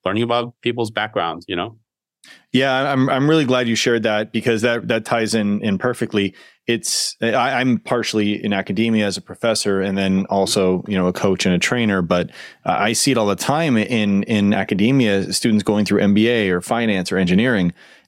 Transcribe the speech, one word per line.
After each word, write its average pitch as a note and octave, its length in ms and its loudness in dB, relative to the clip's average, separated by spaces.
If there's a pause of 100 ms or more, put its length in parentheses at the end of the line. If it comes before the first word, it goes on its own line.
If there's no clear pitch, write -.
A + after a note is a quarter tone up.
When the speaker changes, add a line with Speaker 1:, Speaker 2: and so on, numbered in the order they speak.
Speaker 1:
learning G2+ 180 0
about A#2+ 380 -2
people's A#2+ 300 -4
background, F2+ 560 -4
you F#2+ 80 -6
know? G#2 220 -6 (760)
Speaker 2:
Yeah, C3+ 400 2
I'm, C3 180 2
I'm C#3 200 2
really D#3+ 160 2
glad B2+ 220 0
you A2+ 80 0
shared A#2 280 0
that G#2+ 280 0
because A2+ 300 0
that, A#2 280 0
that A2+ 160 -2
ties A2+ 280 0
in, G#2 280 0
in G#2 160 0
perfectly. G#2+ 580 -2 (320)
It's, - 540 -4
I, B2 380 0
I'm B2+ 200 2
partially G#2+ 640 -2
in G#2 100 -2
academia G#2+ 540 0
as F#2+ 100 -4
a F#2+ 40 -10
professor G2+ 600 -2
and G2 160 -2
then F#2+ 320 0
also, F#2 580 2
you G2+ 100 -2
know, F2+ 100 2
a F2+ 60 0
coach G2 320 -2
and F#2 100 2
a F2 40 2
trainer, G#2+ 420 0
but, F2 280 0 (360)
uh, F2 120 0
I G#2+ 160 0
see - 180 0
it A#2+ 60 2
all A2+ 80 0
the G2+ 100 0
time C#3+ 420 0
in, G#2 460 0
in G#2 300 0
academia, G#2 800 0
students G#2+ 300 0
going G#2 220 0
through G2 160 2
M G2+ 120 4
B G#2+ 160 4
A A2 220 2
or F2+ 100 0
finance A2 500 -2
or F#2 60 0
engineering, F#2+ 560 2 (340)